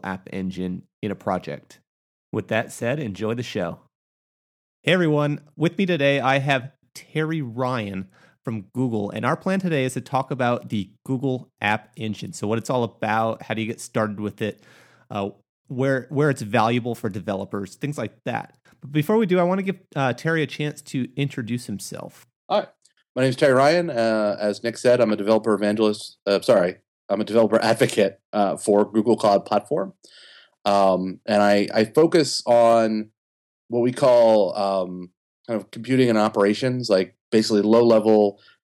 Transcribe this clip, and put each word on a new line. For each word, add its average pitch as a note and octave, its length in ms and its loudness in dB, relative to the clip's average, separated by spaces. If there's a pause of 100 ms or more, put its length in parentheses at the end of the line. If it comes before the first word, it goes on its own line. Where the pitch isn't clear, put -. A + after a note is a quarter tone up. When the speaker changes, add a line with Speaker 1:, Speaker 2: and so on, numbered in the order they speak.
Speaker 1:
App F#2+ 260 -10
Engine F#2 520 -8 (180)
in G#2+ 100 -6
a F#2 40 -8
project. - 640 -8 (500)
With G#2+ 160 -6
that A2 240 -4
said, A#2+ 260 -4
enjoy A2 360 -6
the A#2+ 100 -6
show. F#2 360 -6 (1040)
Hey D#3 100 2
everyone, D3 480 0 (160)
with E3+ 200 -2
me G3 80 0
today C#3 360 2
I C3+ 180 2
have C3+ 320 -2 (240)
Terry D#3 460 -6
Ryan A2+ 640 -6 (380)
from A2 280 -8
Google, A2+ 360 -4
and A2 160 -6
our C#3 100 0
plan F#3+ 240 -4
today E3 240 -2
is B2+ 120 -4
to C3 60 -6
talk B2+ 300 -4
about A#2+ 380 -2
the G2+ 220 -6 (140)
Google C3 440 -4 (100)
App G#2 380 -2
Engine. G#2+ 340 -8
So - 160 -8
what A2 100 -2
it's A2 120 -6
all B2+ 160 0
about, A2+ 560 -2
how - 120 -8
do G#2+ 60 -4
you A2 80 -4
get A2 140 -10
started G#2+ 400 -4
with G#2 200 -8
it, G#2 220 -6 (480)
uh, G2+ 200 -6 (360)
where, C3 400 -2
where D3 220 0
it's C3+ 120 -4
valuable A2+ 540 0
for A2 140 -6
developers, G2 640 -8
things D3 220 -8
like A#2 160 -8 (100)
that. - 320 -8 (240)
But C3+ 140 -14
before D3+ 240 2
we A3+ 80 2
do, F3+ 140 2
I F3 40 2
wanna F#3 200 -2
give, F#3+ 160 -6 (140)
uh, C#3 200 0
Terry D#3+ 280 -2
a C#3+ 60 -2
chance D3 360 -8
to B2 340 -6
introduce B2 480 -6
himself. - 600 -12 (240)
Speaker 2:
Hi, G3+ 180 0 (480)
my B2+ 80 0
name C3+ 60 2
is B2+ 60 -2
Terry C3+ 200 4
Ryan. E3 340 4
Uh, A2 500 0
as G#2 240 -2
Nick A#2 140 -6
said, B2 240 4
I'm G#2+ 100 2
a G#2+ 40 0
developer G#2+ 400 2
evangelist. G#2 720 -2
Uh, G2 120 2
sorry, F2+ 380 2 (320)
I'm G2+ 100 -2
a G#2+ 40 -4
developer G#2+ 400 2
advocate, A2 560 0 (120)
uh, G2 260 0
for G#2 280 2
Google A2 320 2
Cloud G2+ 260 2
Platform. D3+ 500 -4 (720)
Um, F#2+ 600 2
and G#2 160 2
I, G2+ 320 2
I A2 120 2
focus D#3+ 600 2
on A2+ 640 4 (600)
what A#2 100 -2
we B2 120 2
call, A2+ 640 4
um, F#2 540 -2 (380)
kind A2+ 120 -4
of F#2+ 120 -12
computing B2 380 2
and A2 100 2
operations, G#2+ 720 0
like, F#2+ 240 2 (160)
basically A2 320 2
low-level A2 760 4 (240)